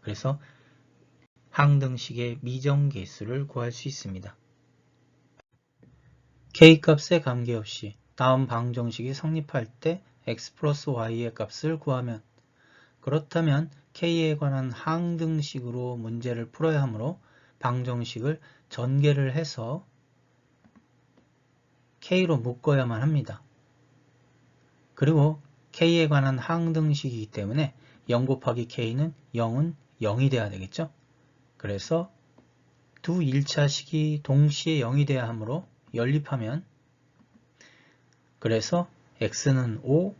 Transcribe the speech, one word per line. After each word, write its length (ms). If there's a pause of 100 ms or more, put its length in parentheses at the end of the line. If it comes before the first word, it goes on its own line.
그래서 380 (1120)
항등식의 880
미정계수를 1040
구할 240
수 160
있습니다. 480 (2250)
K값에 680
관계없이 760 (200)
다음 320
방정식이 680
성립할 540 (120)
때 240 (220)
X 300
플러스 340
Y의 460
값을 420
구하면, 460 (800)
그렇다면 680 (240)
K에 440
관한 340
항등식으로 1300
문제를 520
풀어야 320
하므로 380 (400)
방정식을 800 (300)
전개를 640
해서 520 (2250)
K로 380
묶어야만 640
합니다. 420 (1500)
그리고 460 (300)
K에 360
관한 320
항등식이기 880
때문에 480 (340)
영 160
곱하기 420
K는 460 (220)
영은 400 (260)
영이 280
돼야 200
되겠죠. 420 (680)
그래서 540 (880)
두 200
일 240
차 220
식이 560
동시에 560
영이 260
돼야 220
하므로 380 (280)
연립하면, 720 (1700)
그래서 500 (320)
X는 600
오 360